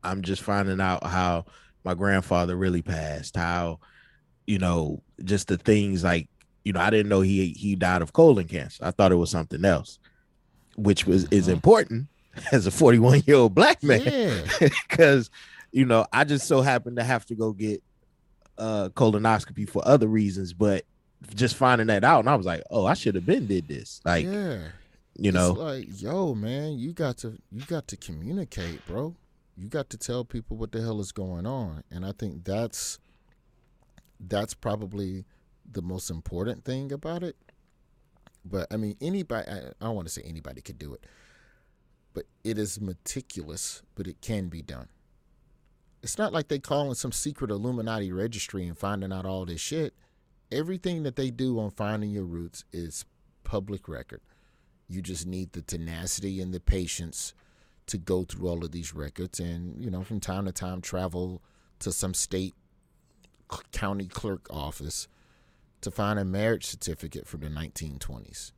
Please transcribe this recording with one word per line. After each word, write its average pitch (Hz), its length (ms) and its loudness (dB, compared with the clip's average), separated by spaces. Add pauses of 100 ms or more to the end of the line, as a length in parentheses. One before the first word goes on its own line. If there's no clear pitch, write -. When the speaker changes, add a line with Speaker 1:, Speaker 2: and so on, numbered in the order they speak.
Speaker 1:
I'm 92 200 -4
just 95 180 -2
finding 98 400 0
out 92 240 0
how 87 400 0 (380)
my 92 100 -2
grandfather 90 640 2
really 90 260 0
passed, 78 560 -6
how, 85 420 -2 (680)
you 104 120 0
know, 85 420 0 (220)
just 95 240 0
the 92 100 0
things 101 460 4
like, 87 260 2 (340)
you 104 100 -2
know, 90 60 0
I 92 100 4
didn't 107 200 4
know 98 120 6
he, 95 320 4
he 101 220 -2
died 90 280 2
of 80 100 -8
colon 131 340 8
cancer. 73 380 -8
I 90 60 0
thought 95 200 8
it 90 40 8
was 85 160 4
something 80 340 -4
else, 87 320 2 (760)
which 101 320 4
was, 92 240 6
is 98 140 6
Speaker 2:
Mm-hmm. 92 80 4
Speaker 1:
important 131 540 6 (220)
<laughs> - 220 -6
as 113 160 6
a 98 40 0
forty-one-year-old 123 840 8
black 220 300 6
man. 220 180 6
Speaker 2:
Yeah. 170 680 2 (100)
Speaker 1:
<laughs> - 100 -12
'Cause, 139 400 8 (420)
you 131 140 4
know, 113 280 6
I 135 100 6
just 143 240 0
so 135 140 4
happened 123 360 0
to 117 60 0
have 120 240 0
to 117 80 -8
go 110 180 -2
get 104 300 -4 (760)
a 104 380 -2
colonoscopy 107 760 2
for - 180 -2
other 123 200 8
reasons, 98 460 0
but 95 320 2 (500)
just 120 200 0
finding 123 320 6
that 104 160 4
out, 143 180 8
and 113 80 2
I 147 60 6
was 95 100 0
like, 85 260 -2
"Oh, 98 140 2
I 117 100 4
should 101 200 -2
have 90 100 -2
been 156 220 2
did 90 200 0
this." 69 380 -12
Like, 87 200 2
Speaker 2:
Yeah. 180 420 -6 (500)
Speaker 1:
you 98 140 0
know? 90 200 4
Speaker 2:
It's 90 80 -2
like, 131 420 -8
yo, 151 340 -4
man, 135 420 -6
you 135 160 -8
got 143 260 -4
to, 110 200 -12 (120)
you 110 140 -12
got 160 220 -8
to 98 100 -14
communicate, 90 880 -10
bro. 135 300 -8 (420)
You 92 120 -14
got 139 220 -6
to 113 60 -14
tell 123 280 -6
people 110 320 -10
what 110 160 -8
the 113 80 -4
hell 113 180 -4
is 95 140 -8
going 92 340 -8
on. 107 420 -8
And 90 160 -10
I 98 60 -8
think 87 320 -10
that's, - 560 -6 (1200)
that's 101 340 -4
probably 101 720 -6 (440)
the 101 120 -8
most 92 280 -8
important 90 560 -6
thing 135 260 -8
about 160 320 -8
it. 175 120 -10 (1080)
But, 92 280 -6
I 107 60 -6
mean, 104 240 -6
anybody, 160 480 -6
I, 101 80 -10
I 64 280 -14
don't 113 100 -4
wanna 85 140 -8
say - 140 -12
anybody 76 380 -14
could - 160 -16
do 71 160 -14
it, - 120 -20 (1080)
but - 120 -10 (180)
it 107 140 -4
is 104 220 -4
meticulous, 87 1040 -10 (140)
but 90 120 -10
it - 140 -16
can 101 280 -6
be 80 120 -14
done. 65 260 -16 (1160)
It's - 140 -10
not 214 160 -2
like 160 160 -4
they 143 100 -2
calling 143 340 -2
some - 180 -8
secret 139 380 -6
Illuminati 110 600 -4
registry 98 560 -6
and 85 100 -10
finding 98 340 -6
out 95 140 -8
all 95 200 -6
this 85 160 -10
shit. 151 340 -6 (560)
Everything 170 520 -6
that 131 120 -6
they 135 160 -4
do 123 280 -4
on 104 120 -6
Finding 104 400 -4
Your 101 140 -6
Roots 85 460 -10
is 85 340 -10 (380)
public 101 440 -6
record. 67 340 -14 (640)
You 92 140 -10
just 85 240 -10
need 92 280 -10
the 82 100 -12
tenacity 90 760 -8
and 92 140 -8
the 90 60 -8
patience 87 760 -8 (540)
to 107 100 -8
go 92 260 -2
through 90 240 -8
all 85 160 -4
of 78 80 -12
these 80 220 -12
records 78 460 -12
and, 85 440 -10
you 120 60 -6
know, 90 140 -6
from 104 160 -8
time 98 260 -6
to 92 60 -6
time 92 300 -8
travel 90 600 -6 (380)
to 101 120 -6
some 92 220 -4
state 92 400 -4 (960)
c-, - 80 -12 (120)
county 98 360 -6
clerk - 440 -8
office 71 560 -10 (760)
to - 100 -8
find 104 280 -2
a 98 60 -4
marriage 101 400 -2
certificate - 600 -12
from - 140 -14
the 76 80 -10
nineteen 76 500 -10
twenties - 580 -14